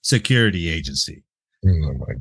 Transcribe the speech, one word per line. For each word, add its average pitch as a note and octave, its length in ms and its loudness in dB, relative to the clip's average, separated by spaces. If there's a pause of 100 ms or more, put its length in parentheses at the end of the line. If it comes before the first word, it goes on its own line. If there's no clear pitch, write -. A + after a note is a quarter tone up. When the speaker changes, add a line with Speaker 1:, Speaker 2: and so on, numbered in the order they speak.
Speaker 1:
Security A2 680 2
Agency. D2+ 540 -6 (420)
Speaker 2:
Oh, D#2 280 2
my B1+ 280 -8